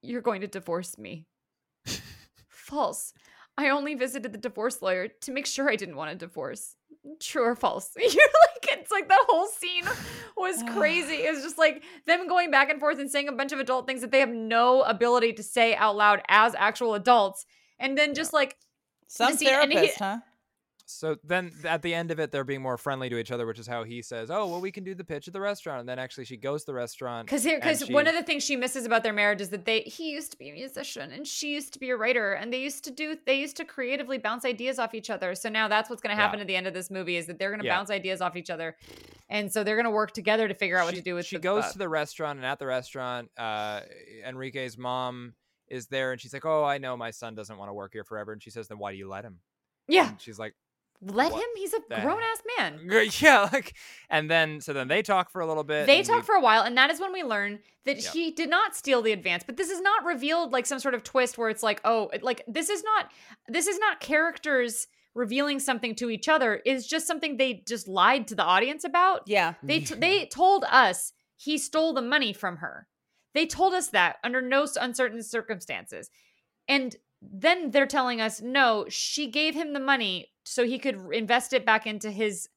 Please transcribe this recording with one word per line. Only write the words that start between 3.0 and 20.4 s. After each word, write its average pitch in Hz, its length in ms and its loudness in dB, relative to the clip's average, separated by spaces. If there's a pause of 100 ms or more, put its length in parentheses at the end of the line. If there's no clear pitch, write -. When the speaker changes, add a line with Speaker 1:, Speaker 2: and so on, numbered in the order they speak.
Speaker 1:
I 285 120 2
only 285 240 0
visited 247 380 -4
the 214 60 -14
divorce 240 440 -4
lawyer 185 260 0 (140)
to - 100 -10
make 277 140 -4
sure 277 240 0
I 220 60 0
didn't 175 200 -8
want 151 160 -8
a - 20 -10
divorce." 165 600 -10 (460)
"True - 240 -2
or 240 100 2
false?" - 400 -2
<laughs> - 20 -14
You're 466 120 4
like, - 680 8
it's - 120 -10
like 392 180 0
that 392 200 8
whole 349 180 6
scene 359 380 -6 (520)
was 370 320 -2
Speaker 2:
<sighs> - 80 -4
Speaker 1:
crazy. 320 380 2
It 254 200 0
was 277 80 -6
just, 302 160 -10
like, 311 240 4 (240)
them 349 220 2
going 349 220 2
back 277 200 6
and 294 100 0
forth 294 180 2
and 277 120 -6
saying 285 180 0
a 285 40 -4
bunch 277 200 -2
of 285 80 -4
adult 254 260 -2
things 262 140 -4
that 240 100 -6
they 269 100 6
have 262 100 4
no 233 520 4
ability 233 520 4
to 214 80 -12
say 226 340 4
out 208 200 4
loud 208 320 6
as 214 280 8
actual 214 380 2
adults. 202 520 4 (320)
And 269 180 -2
then 294 180 2
just, 302 180 -4
Speaker 3:
Yeah. 311 60 2
Speaker 1:
like, 269 180 0 (520)
Speaker 2:
Some 247 240 2
Speaker 1:
the 294 60 -2
scene, - 140 4
and 277 200 6
he 339 60 4
Speaker 2:
therapist, - 220 4
huh? 208 180 -2 (680)